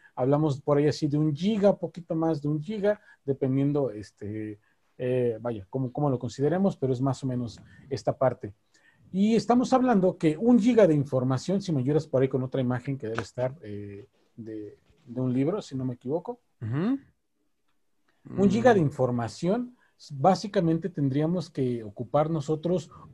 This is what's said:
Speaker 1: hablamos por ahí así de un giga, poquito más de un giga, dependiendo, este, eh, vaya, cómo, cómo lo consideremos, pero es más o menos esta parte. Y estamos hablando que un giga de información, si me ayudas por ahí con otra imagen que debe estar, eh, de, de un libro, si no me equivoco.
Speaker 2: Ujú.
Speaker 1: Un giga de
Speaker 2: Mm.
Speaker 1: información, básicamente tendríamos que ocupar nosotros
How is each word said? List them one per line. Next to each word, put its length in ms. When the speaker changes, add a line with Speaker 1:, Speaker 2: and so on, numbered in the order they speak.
Speaker 1:
hablamos 460
por 160
ahí 100
así 200
de 100
un 180
giga, 420
poquito 380
más 260
de 60
un 160
giga, 380
dependiendo, 680
este, 680
eh, 440
vaya, 280
cómo, 220
cómo 180
lo 80
consideremos, 600
pero 160
es 80
más 200
o 60
menos 320
esta 280
parte. 360
Y 240
estamos 380
hablando 440
que 200
un 200
giga 300
de 60
información, 680
si 120
me 80
ayudas 260
por 140
ahí 80
con 140
otra 180
imagen 360
que 100
debe 160
estar, 380
eh, 440
de, 400
de 160
un 120
libro, 280
si 140
no 80
me 120
equivoco. 440
Speaker 2:
Ujú. 400
Speaker 1:
Un 140
giga 240
de 80
Speaker 2:
Mm. 20
Speaker 1:
información, 960
básicamente 800
tendríamos 600
que 340
ocupar 460
nosotros 600